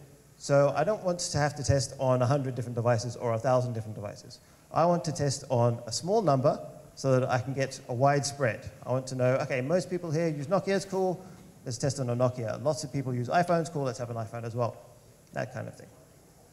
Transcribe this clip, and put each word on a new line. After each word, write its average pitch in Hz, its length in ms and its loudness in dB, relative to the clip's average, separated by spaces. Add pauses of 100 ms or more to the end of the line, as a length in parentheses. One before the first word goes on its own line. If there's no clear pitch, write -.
(380)
So 143 380 4
I 143 80 2
don't 202 200 0
want 175 160 -2
to - 180 -4
have 147 200 2
to 143 60 -6
test 139 360 2
on 127 220 4
a 123 40 4
hundred 131 300 0
different 120 200 -8
devices 117 400 0
or 117 180 -2
a 113 40 0
thousand 127 360 2
different 107 220 -6
devices. 104 440 -12 (320)
I 156 140 4
want 175 200 2
to 156 60 -2
test 139 380 -2
on 120 380 4
a 117 40 -10
small 190 300 0
number 139 380 4 (360)
so 131 240 2
that 127 100 0
I 127 100 2
can 135 140 -4
get 131 260 -4 (100)
a 127 40 -4
wide 139 320 4
spread. 120 460 -2 (140)
I 123 60 -4
want 131 160 0
to 131 80 -6
know, 127 260 4
okay, 151 180 -2
most 175 300 0
people 175 200 -4
here 160 200 0
use 143 180 -4
Nokia, 190 300 2
it's 190 80 -2
cool, 185 380 0 (420)
let's 123 120 -6
test 139 220 0
on 123 100 -2
a 120 60 0
Nokia. 120 480 0
Lots 147 220 0
of - 80 -10
people 131 200 -2
use 120 140 -2
iPhones, 170 440 2
cool, 143 120 -2
let's 123 160 -2
have 117 100 -6
an 117 60 -8
iPhone 113 300 -6
as 113 100 -6
well. 117 220 0 (560)
That 131 200 -4
kind 113 140 -8
of - 80 -12
thing. - 120 -18 (640)